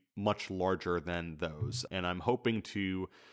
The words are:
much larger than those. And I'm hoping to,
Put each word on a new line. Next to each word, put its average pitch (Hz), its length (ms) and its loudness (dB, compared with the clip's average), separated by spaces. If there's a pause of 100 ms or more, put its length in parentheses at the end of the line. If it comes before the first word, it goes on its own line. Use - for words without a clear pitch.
(160)
much 101 340 2
larger 90 480 2
than 85 380 -2
those. 78 540 -2
And 92 160 0
I'm 90 140 0
hoping 117 420 2
to, 92 480 -2 (220)